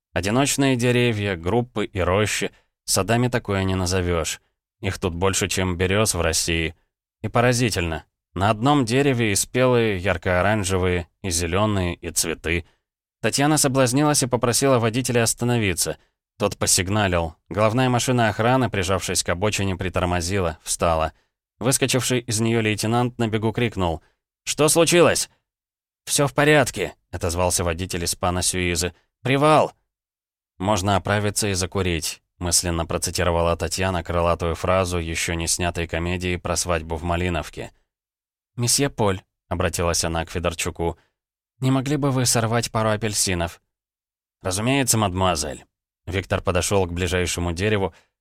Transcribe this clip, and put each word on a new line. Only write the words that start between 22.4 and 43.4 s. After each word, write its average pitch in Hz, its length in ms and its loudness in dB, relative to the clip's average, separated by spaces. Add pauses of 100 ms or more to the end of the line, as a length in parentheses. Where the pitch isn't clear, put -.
неё 117 200 2
лейтенант 113 580 0
на 117 100 0
бегу 107 240 -2
крикнул: 95 500 -2 (420)
«Что - 240 2
случилось?» 165 600 4 (760)
«Всё - 220 0
в - 80 -6
порядке», 143 640 4 (160)
отозвался 90 500 0
водитель 87 420 -2
испано 90 380 -2
Сюизы. 87 500 -2 (300)
«Привал!» 139 500 4 (840)
«Можно 98 380 2
оправиться 104 520 0
и 98 60 0
закурить», 90 680 -2 (160)
мысленно 85 480 0
процитировала 85 720 0
Татьяна 90 460 -2
крылатую 85 540 0
фразу 90 420 0
ещё 82 360 -4
не 82 120 -4
снятой 85 400 -2
комедии 90 500 -4
про 85 200 -4
свадьбу 82 400 -2
в 76 80 -8
Малиновке. 85 640 -4 (840)
«Месье 127 340 0
Поль», 98 320 0 (260)
обратилась 87 560 0
она 82 200 -2
к - 60 -12
Федорчуку, 85 680 -4 (640)
«не 131 100 0
могли 135 260 0
бы 139 140 0
вы 127 160 0
сорвать 117 460 0
пару 110 180 0
апельсинов?» 98 720 -2 (800)